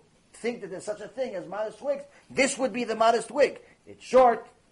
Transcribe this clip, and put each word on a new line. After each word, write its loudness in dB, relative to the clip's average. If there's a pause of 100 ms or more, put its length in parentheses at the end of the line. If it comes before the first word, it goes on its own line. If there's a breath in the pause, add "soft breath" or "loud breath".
(320)
think -8
that -14
there's -12
such -8
a -16
thing -6
as -8
modest -8
wigs, -6 (260 soft breath)
this 0
would -2
be -4
the -4
modest 2
wig. 0 (260 soft breath)
It's -20
short. 4 (240)